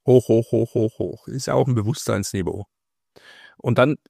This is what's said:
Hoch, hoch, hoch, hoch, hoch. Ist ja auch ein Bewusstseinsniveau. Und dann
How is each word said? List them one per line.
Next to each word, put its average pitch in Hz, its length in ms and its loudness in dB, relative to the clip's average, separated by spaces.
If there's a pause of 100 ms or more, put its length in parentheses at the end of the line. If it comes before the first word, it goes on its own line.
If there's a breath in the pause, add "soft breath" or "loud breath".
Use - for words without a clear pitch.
Hoch, 127 220 4
hoch, 117 240 2
hoch, 113 220 -2
hoch, 110 240 -2
hoch. 98 280 -8
Ist 131 200 -10
ja 139 80 -2
auch 131 120 2
ein 131 80 0
Bewusstseinsniveau. 101 920 -4 (880 loud breath)
Und 120 220 0
dann 135 180 4 (140)